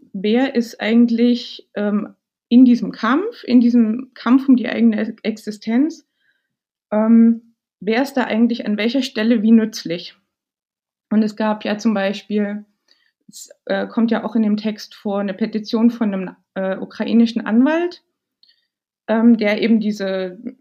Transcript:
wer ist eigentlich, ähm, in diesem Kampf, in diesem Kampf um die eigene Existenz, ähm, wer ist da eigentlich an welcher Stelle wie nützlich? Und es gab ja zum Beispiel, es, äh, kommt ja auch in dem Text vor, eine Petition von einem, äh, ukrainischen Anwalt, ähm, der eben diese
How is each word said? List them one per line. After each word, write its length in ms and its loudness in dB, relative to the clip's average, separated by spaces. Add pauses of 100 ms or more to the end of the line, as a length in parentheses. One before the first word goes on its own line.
(140)
wer 400 0
ist 280 -4
eigentlich, 920 0
ähm, 380 -4 (360)
in 160 8
diesem 260 4
Kampf, 520 -4
in 180 4
diesem 520 0
Kampf 340 2
um 80 6
die 140 0
eigene 540 0
Existenz, 840 -4 (840)
ähm, 640 4 (240)
wer 240 -2
ist 100 -6
da 120 -2
eigentlich 420 -2
an 100 -2
welcher 240 -2
Stelle 400 0
wie 100 2
nützlich? 640 0 (920)
Und 140 2
es 120 -4
gab 300 -4
ja 140 -4
zum 160 -2
Beispiel, 720 -4 (640)
es, 220 -20 (160)
äh, 220 -4
kommt 240 -2
ja 120 -2
auch 120 -6
in 80 0
dem 140 0
Text 360 -8
vor, 260 -6
eine 140 -6
Petition 560 -2
von 240 -2
einem, 220 -8 (180)
äh, 240 -6
ukrainischen 640 -2
Anwalt, 600 0 (1040)
ähm, 300 4
der 240 -2
eben 180 2
diese 580 -6 (240)